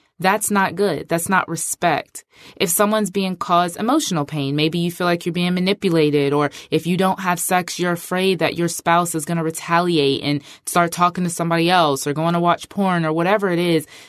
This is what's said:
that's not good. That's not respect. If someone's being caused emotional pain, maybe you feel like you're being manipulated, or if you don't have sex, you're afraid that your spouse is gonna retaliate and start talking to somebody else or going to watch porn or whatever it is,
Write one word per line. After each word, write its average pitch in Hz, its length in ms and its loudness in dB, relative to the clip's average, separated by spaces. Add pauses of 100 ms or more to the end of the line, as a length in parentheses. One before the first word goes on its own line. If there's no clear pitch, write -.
(180)
that's 190 320 0
not 190 260 0
good. 175 340 -2
That's 170 180 -2
not 196 180 2
respect. - 800 -4 (320)
If 185 140 -2
someone's 208 400 0
being 190 260 -2
caused 175 400 0
emotional 214 480 0
pain, 143 320 -4
maybe 156 220 2
you 170 120 0
feel 180 160 -4
like 175 200 0
you're 175 80 -2
being 175 180 0
manipulated, 165 800 2
or 147 180 2 (200)
if 156 160 0
you 180 100 2
don't 190 240 0
have 180 180 -2
sex, 180 400 -2
you're 175 140 0
afraid 180 460 0
that 160 180 0
your 170 120 0
spouse 170 460 0
is 156 120 -4
gonna 165 180 -2
retaliate 160 800 0
and 143 200 -2 (220)
start 170 260 2
talking 175 340 0
to 175 40 -2
somebody 170 400 0
else 160 380 2
or 143 80 -2
going 160 180 0
to 175 80 0
watch 175 300 0
porn 185 340 0
or 156 80 0
whatever 190 380 2
it 170 80 0
is, 170 280 2 (220)